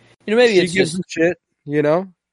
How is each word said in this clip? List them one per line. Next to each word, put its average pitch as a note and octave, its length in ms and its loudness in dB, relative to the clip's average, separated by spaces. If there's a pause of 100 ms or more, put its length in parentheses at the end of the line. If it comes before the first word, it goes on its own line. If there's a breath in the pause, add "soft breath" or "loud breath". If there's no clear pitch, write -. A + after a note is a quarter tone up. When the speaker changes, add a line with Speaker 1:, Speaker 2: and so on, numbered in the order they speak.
(280 soft breath)
Speaker 1:
You G#3 40 -6
know, A3+ 60 0
maybe A#3+ 180 4
Speaker 2:
she F3+ 40 4
Speaker 1:
it's F3 140 0
Speaker 2:
gives F#3 180 0
Speaker 1:
just E3+ 80 -10
Speaker 2:
him F3 80 -8
shit, E3 300 -2 (280)
you D3 160 -2
know? F3 320 -2 (200)